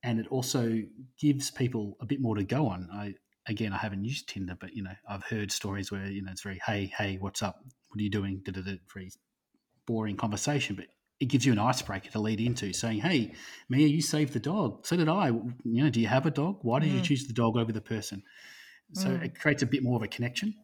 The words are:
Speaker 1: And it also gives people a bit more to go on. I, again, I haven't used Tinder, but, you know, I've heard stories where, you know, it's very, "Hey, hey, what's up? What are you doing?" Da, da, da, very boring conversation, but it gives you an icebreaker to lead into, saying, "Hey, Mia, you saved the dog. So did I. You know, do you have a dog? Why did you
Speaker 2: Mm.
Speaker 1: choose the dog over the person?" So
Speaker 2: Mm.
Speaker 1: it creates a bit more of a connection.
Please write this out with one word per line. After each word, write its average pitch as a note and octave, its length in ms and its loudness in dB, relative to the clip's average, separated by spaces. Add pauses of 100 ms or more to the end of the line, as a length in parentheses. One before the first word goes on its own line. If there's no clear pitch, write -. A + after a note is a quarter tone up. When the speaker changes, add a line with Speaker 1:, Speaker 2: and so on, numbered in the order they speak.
Speaker 1:
And A#2 160 0
it A2+ 100 -2
also A#2 540 0 (360)
gives C#3+ 320 2
people A#2 500 -2
a A#2 60 -8
bit C#3 140 -2
more A2+ 160 2
to G#2 80 0
go B2 240 2
on. F#2 220 -6
I, G2+ 240 -10 (320)
again, G#2+ 280 -2
I - 40 -2
haven't G2+ 260 -4
used C3 240 -4
Tinder, F2+ 300 -6
but, - 160 -14
you G#2+ 80 -6
know, F#2+ 120 -8 (120)
I've G2 180 -8
heard G#2 280 -4
stories G2 400 -4
where, G2 140 -6
you G2 160 -6
know, F#2+ 100 -10
it's - 100 -12
very, F#2+ 220 -8
"Hey, G2+ 320 -2
hey, G2 220 -2
what's G2 240 -6
up? F#2 200 -4 (260)
What G#2 120 -8
are - 20 0
you G#2 80 0
doing?" G2 340 -2
Da, G2 80 -6
da, F#2 100 -8
da, F#2+ 160 -6 (140)
very F#2+ 180 -14 (760)
boring A2 320 -2
conversation, A2 580 0
but F#2 120 -12 (340)
it C3+ 60 2
gives B2 180 4
you C#3 60 6
an G#2+ 80 6
icebreaker G#2 540 0
to G#2+ 80 -2
lead G#2+ 180 0
into, A2+ 340 0
saying, A2 280 -2
"Hey, D3 340 2 (340)
Mia, C#3+ 200 6
you D3+ 120 4
saved D3+ 340 0
the A#2+ 40 0
dog. D3 480 -2
So E3+ 100 2
did D#3+ 120 4
I. E3+ 220 4
You A#2 240 0 (100)
know, B2 260 4
do A2+ 100 2
you A2+ 60 4
have C3 200 4
a D#3+ 40 4
dog? E3+ 320 0
Why B2 160 2
did D#3 140 4
you - 80 4
Speaker 2:
Mm. - 40 0
Speaker 1:
choose C#3 220 2
the B2 60 -8
dog A2+ 240 4
over A#2 160 2
the G#2+ 80 -2
person?" G#2 420 -6 (680)
So F#3+ 160 -2
Speaker 2:
Mm. C#3 160 0
Speaker 1:
it - 120 -6
creates D3 240 4
a C#3 60 4
bit C3 160 2
more B2 140 2
of A2 60 2
a G#2 40 -4
connection. B2+ 580 -2